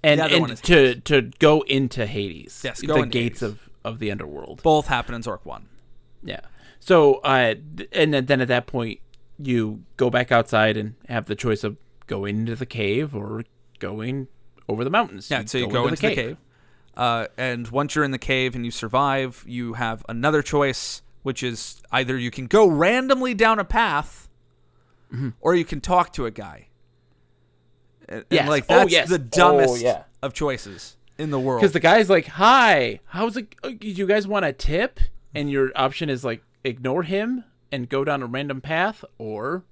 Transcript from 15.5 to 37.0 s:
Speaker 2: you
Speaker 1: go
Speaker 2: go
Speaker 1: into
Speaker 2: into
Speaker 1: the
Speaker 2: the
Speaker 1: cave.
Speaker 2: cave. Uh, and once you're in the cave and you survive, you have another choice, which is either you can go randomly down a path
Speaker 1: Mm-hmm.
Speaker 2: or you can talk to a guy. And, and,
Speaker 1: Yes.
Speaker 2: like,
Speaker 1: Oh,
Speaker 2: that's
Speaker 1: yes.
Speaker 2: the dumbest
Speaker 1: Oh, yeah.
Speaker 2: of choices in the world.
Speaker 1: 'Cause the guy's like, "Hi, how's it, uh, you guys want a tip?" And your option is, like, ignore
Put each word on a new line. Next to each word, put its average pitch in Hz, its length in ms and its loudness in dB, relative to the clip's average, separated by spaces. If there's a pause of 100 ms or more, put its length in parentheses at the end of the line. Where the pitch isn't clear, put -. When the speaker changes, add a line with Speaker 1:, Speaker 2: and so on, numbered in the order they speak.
Speaker 2:
you 123 100 -2
Speaker 1:
go 101 60 -6
Speaker 2:
go 123 140 0
Speaker 1:
into - 40 0
Speaker 2:
into 160 100 -4
Speaker 1:
the - 80 0
Speaker 2:
the 160 60 -2
Speaker 1:
cave. 127 120 -4
Speaker 2:
cave. 147 100 -10 (580)
Uh, 117 320 -2 (100)
and 120 320 -6
once 139 260 -4
you're 151 100 2
in 139 60 -4
the 131 60 -4
cave 127 380 -2
and 120 100 -6
you 117 60 -6
survive, 131 760 -2
you 120 260 -8
have 113 360 -6
another 143 320 0
choice, 139 600 -2 (220)
which 131 200 -6
is - 380 -8 (100)
either 131 260 -2
you 120 140 -6
can 131 160 -10
go 208 200 8
randomly 254 640 2
down 220 260 4
a 190 60 -4
path 180 600 -2 (880)
Speaker 1:
Mm-hmm. 127 160 -6 (100)
Speaker 2:
or 170 160 2
you 175 80 2
can 147 160 -8
talk 180 340 0
to 131 120 -6
a 113 60 -8
guy. 85 360 -18 (1400)
And, - 100 -10
and, - 100 -16
Speaker 1:
Yes. 147 200 2
Speaker 2:
like, 147 200 2
Speaker 1:
Oh, - 100 8
Speaker 2:
that's 175 120 4
Speaker 1:
yes. 160 180 4
Speaker 2:
the 175 100 2
dumbest 135 560 4
Speaker 1:
Oh, 120 120 -2
yeah. - 160 0 (180)
Speaker 2:
of 139 120 -6
choices 120 640 -8 (200)
in 151 140 -6
the 139 80 0
world. 127 220 0
Speaker 1:
'Cause 196 100 6
the 165 80 -2
guy's 180 300 6
like, 180 180 4
"Hi, 190 760 4
how's 208 320 -4
it, 220 260 -12
uh, 269 80 -8 (100)
you 202 240 -4
guys 202 220 2
want 202 160 0
a 147 100 0
tip?" 175 460 -2 (340)
And 147 160 -4
your 135 280 2
option 156 320 -2
is, 127 160 -4
like, 117 180 -6 (220)
ignore 127 380 -2